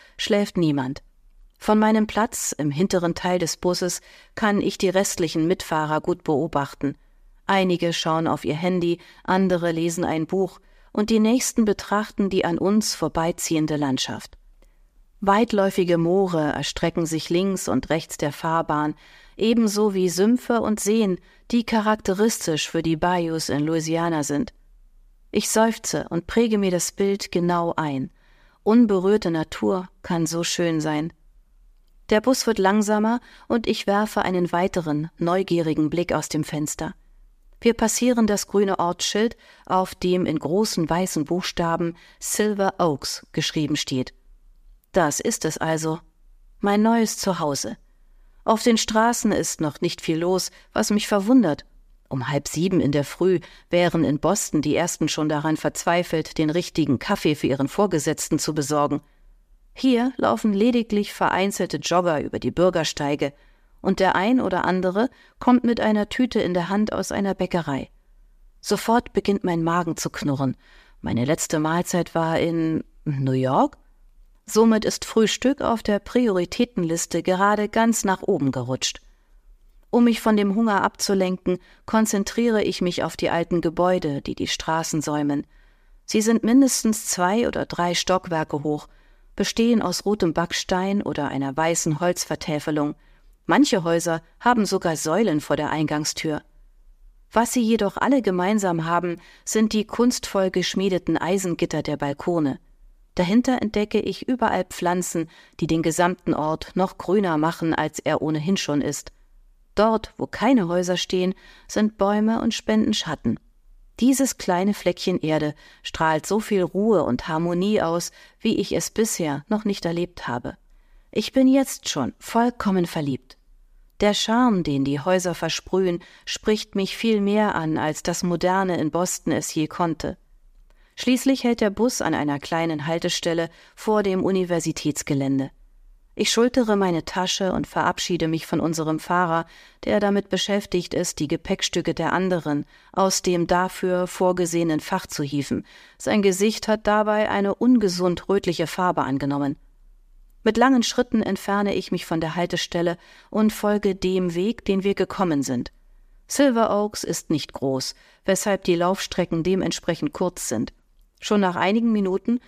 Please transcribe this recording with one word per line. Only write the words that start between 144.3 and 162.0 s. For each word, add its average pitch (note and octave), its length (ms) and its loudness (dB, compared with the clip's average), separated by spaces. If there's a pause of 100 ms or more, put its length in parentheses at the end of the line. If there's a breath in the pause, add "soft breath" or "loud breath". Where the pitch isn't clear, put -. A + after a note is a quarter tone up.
Fach - 280 -6
zu - 160 -6
hieven. C#3+ 420 -4 (320 loud breath)
Sein G#3 240 0
Gesicht G3 460 2
hat G#3+ 180 0
dabei G#3+ 440 2
eine G3 260 0
ungesund F#3 760 2
rötliche F3+ 380 0
Farbe F3 340 -2
angenommen. C#3 540 -2 (880)
Mit A3 140 2
langen B3 260 6
Schritten A3+ 400 0
entferne G3+ 500 -2
ich - 180 -4
mich F3+ 140 -4
von E3 160 -4
der E3 140 -4
Haltestelle F3 640 -2 (340 loud breath)
und G#3+ 220 2
folge G#3 420 0
dem F#3 400 0
Weg, G3 300 -2
den F#3+ 180 0
wir G3 100 2
gekommen F3+ 480 0
sind. B2+ 300 -4 (560)
Silver A#3+ 420 4
Oaks G#3 340 -2
ist - 280 -4
nicht D3+ 220 -4
groß, C3+ 420 -4 (300 soft breath)
weshalb G3 400 0
die F3+ 100 2
Laufstrecken F3 640 -2
dementsprechend F3 720 -2
kurz F3+ 340 -4
sind. - 260 -4 (500)
Schon G#3 160 0
nach F3+ 160 2
einigen A3+ 360 2
Minuten G3+ 560 0